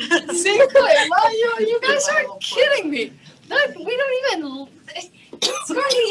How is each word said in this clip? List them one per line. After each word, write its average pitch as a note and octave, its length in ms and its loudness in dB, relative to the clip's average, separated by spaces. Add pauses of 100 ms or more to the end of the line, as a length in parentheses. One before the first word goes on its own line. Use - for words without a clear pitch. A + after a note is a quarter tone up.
(340)
Cinco A#4 540 4
de D5+ 200 4
Mayo? A4+ 520 2
You A4+ 200 0
guys C#5 280 0
are D5 300 -2
kidding B4+ 520 0
me. A#3+ 220 -4 (360)
That, C#5+ 280 0
we A#4+ 200 -6
don't B4+ 420 -2
even, C#4 300 -10 (260)
it's - 800 -8
hardly C5 380 0